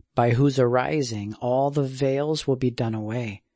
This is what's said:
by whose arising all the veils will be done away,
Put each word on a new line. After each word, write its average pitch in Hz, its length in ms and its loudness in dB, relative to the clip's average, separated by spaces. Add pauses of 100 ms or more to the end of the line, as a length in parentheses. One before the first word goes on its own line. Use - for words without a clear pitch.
(140)
by 120 160 4
whose 131 280 2
arising 123 760 0
all 131 360 0
the 143 140 0
veils 139 600 -2
will 135 100 2
be 127 140 0
done 117 240 -2
away, 107 480 -6 (140)